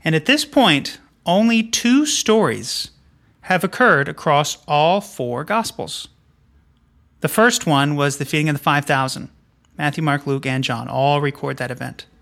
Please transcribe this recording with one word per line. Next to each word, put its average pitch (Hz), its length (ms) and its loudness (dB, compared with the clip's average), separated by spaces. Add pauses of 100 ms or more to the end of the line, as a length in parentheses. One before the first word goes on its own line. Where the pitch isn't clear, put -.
And 156 100 0
at 156 140 0
this 294 180 2
point, 180 540 2 (260)
only 220 380 2
two 240 420 2
stories 165 840 -2 (500)
have 180 220 0
occurred 180 440 2
across 147 600 0
all 160 340 2
four 123 420 -8
Gospels. - 640 -6 (1120)
The 160 60 -4
first - 380 2
one 147 300 2
was 143 220 0
the 139 80 -6
feeding 151 220 -2
of 147 80 0
the 139 60 -6
five 143 240 2
thousand. 135 440 -2 (460)
Matthew, 147 280 -4
Mark, 143 240 -2
Luke, 139 180 -4
and 131 180 -2
John 117 240 -6
all 139 320 0
record 139 380 -6
that 127 140 -8
event. 123 340 -12 (160)